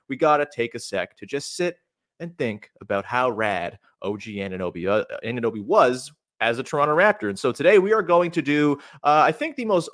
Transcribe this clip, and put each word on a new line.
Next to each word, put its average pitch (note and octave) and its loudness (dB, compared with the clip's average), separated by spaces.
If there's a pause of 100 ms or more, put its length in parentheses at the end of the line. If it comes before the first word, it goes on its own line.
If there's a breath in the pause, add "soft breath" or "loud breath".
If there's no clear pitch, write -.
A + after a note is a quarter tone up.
we C3+ -8
gotta D3 2
take A#2 -4
a A#2 -8
sec - -6
to - -18
just C#3 -8
sit F3 -4 (400)
and E3+ -14
think A2 -6
about G2+ -4
how B2+ 0
rad G#2 -4 (260)
O G#2 -4
G G#2 -12
Anunoby, F#2 -6
uh, G2+ 2 (220)
Anunoby A2+ -4
was B2+ 2 (300)
as A#2 0
a C3+ -6
Toronto D3+ 0
Raptor. G3+ 2
And G3 -6
so B2 0
today F#3 6
we G3 4
are A3 2
going F3 2
to E3 -2
do, D3 2 (260 loud breath)
uh, D3 6
I D#3 4
think, D4 -6
the B3 -6
most F#3+ 0